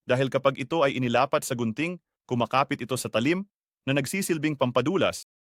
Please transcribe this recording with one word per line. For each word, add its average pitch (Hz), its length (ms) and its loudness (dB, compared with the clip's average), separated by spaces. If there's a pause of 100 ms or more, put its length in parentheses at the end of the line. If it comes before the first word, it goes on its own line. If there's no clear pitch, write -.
dahil 127 240 0
kapag 135 320 0
ito 156 240 -2
ay 139 160 2
inilapat 131 480 2
sa 135 80 -4
gunting, 131 480 -4 (240)
kumakapit 131 560 0
ito 123 160 -4
sa - 80 -6
talim 156 400 0 (400)
na 139 80 2
nagsisilbing 156 640 -2
pampadulas. 127 720 0 (160)